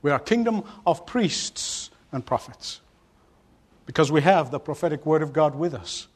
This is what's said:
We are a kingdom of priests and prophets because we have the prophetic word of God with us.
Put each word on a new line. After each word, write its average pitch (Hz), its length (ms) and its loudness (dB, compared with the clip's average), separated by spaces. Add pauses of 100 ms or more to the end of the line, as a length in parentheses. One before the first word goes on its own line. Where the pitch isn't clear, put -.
We 147 100 2
are 139 60 4
a - 60 -2
kingdom 226 400 2 (220)
of 160 220 0
priests - 800 -4 (220)
and 127 120 -6
prophets - 580 -6 (1040)
because 143 240 2
we 156 100 4
have 156 300 4
the 139 80 -4
prophetic 151 460 -4
word 156 180 4
of 143 100 -6
God 151 220 2
with 160 180 -2
us. - 420 -10